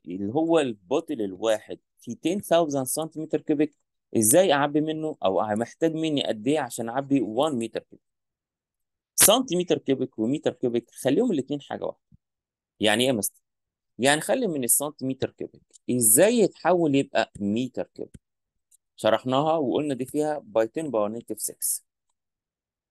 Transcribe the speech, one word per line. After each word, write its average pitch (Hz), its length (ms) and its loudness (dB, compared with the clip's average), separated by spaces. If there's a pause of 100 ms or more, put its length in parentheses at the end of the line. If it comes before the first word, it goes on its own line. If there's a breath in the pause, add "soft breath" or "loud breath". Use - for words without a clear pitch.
اللي 98 260 -6
هو 165 260 2
البوتل 127 640 -2
الواحد 98 560 -4 (200)
في 117 280 -12
ten 185 140 0
thousand 147 420 0
سنتيمتر 156 580 -4
كوبيك، 151 360 0 (400)
ازاي 139 360 4
اعبي 147 280 2
منه، 156 440 -4
او 95 160 2 (160)
محتاج 156 380 -2
مني 156 320 -2
قد 110 220 -4
ايه 151 120 0
عشان 120 280 -8
اعبي 135 320 0
one 117 320 -2
meter 113 260 -4
كوبيك. - 300 -18 (1080)
سنتيمتر 175 640 2
كوبيك 131 400 -2
ومتر 127 340 -2
كوبيك 120 380 -4
خليهم 190 420 0
الاتنين 143 280 -4
حاجه 95 240 -12
واحده. - 160 -8 (800)
يعني 107 220 4
ايه 131 60 2
يا 135 40 2
مستر؟ - 300 -4 (560)
يعني 139 220 4
خلي 240 260 -2
من 147 180 -4
السنتيمتر 131 680 -4
كوبيك - 320 -16 (280)
ازاي 123 440 4
يتحول 170 600 2
يبقى 113 460 0
متر 107 420 -4 (140)
كوبيك، - 240 -16 (760)
شرحناها 131 600 2
وقلنا 139 380 0
دي 127 100 -6
فيها 147 400 -4 (140)
by 113 80 2
ten - 180 -6
power 110 340 -2
negative - 340 -10
six. - 300 -6 (1080)